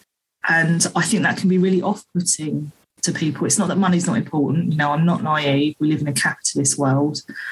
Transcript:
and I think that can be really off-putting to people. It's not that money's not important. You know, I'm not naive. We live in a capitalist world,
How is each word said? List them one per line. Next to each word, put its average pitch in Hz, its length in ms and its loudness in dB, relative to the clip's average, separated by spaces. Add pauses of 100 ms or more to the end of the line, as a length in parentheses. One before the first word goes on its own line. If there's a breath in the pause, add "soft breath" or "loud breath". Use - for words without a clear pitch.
(480)
and 165 480 2
I 170 60 0
think 175 220 0
that - 140 0
can 190 120 0
be 185 80 4
really 185 240 4
off-putting 156 880 -4 (320)
to 165 100 0
people. 156 320 -2
It's - 140 0
not 180 80 0
that 151 100 -2
money's 180 300 2
not - 100 0
important. 151 540 0
You 156 60 0
know, 147 140 0
I'm 160 140 2
not 175 160 2
naive. 147 580 0
We 151 100 2
live 151 120 0
in 151 60 -2
a 143 60 -2
capitalist - 680 -2
world, 143 420 0 (300 loud breath)